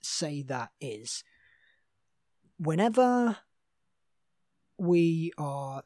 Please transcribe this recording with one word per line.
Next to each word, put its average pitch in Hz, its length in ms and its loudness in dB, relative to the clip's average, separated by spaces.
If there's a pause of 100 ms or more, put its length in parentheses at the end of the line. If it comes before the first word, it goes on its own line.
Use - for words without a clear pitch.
say 147 440 -6
that 131 260 -6 (100)
is 113 420 -10 (1400)
whenever 233 800 2 (1400)
we 170 600 2
are 139 500 -8